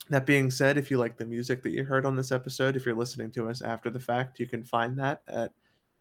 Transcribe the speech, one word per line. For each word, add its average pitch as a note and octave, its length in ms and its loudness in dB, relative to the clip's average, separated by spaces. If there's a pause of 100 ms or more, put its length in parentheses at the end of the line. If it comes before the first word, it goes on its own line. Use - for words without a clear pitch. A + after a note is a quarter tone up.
(100)
that C3+ 160 2
being C#3 240 6
said, C#3 260 4
if C#3 140 0
you C3+ 80 4
like A#2 180 0
the A2+ 80 -8
music A#2+ 380 -2
that - 80 -2
you C3+ 140 -2
heard C3+ 200 2
on C3+ 120 0
this C3 160 -2
episode, C3 440 0
if B2+ 80 -4
you're A#2+ 100 0
listening A#2 380 -4
to A2+ 160 -4
us B2 140 -8
after A2+ 260 -4
the A#2+ 120 -4
fact, B2+ 380 -2
you A#2+ 80 -4
can A#2 160 -6
find A#2+ 360 0
that C#3 300 -2
at, A2+ 240 -4 (480)